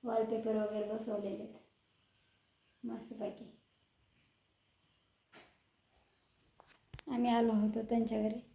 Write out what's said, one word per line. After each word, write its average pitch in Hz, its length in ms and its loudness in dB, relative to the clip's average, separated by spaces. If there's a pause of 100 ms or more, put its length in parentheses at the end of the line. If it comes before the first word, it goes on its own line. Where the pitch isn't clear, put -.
वॉलपेपर 226 540 4
वगैरे 214 320 0
बसवलेले 208 540 -2
आहेत - 1400 -18
मस्तपैकी. 220 580 -6 (3750)
आम्ही 240 180 2
आलो 233 220 4
होतो 214 360 2
त्यांच्या 226 320 2
घरी 220 180 0 (160)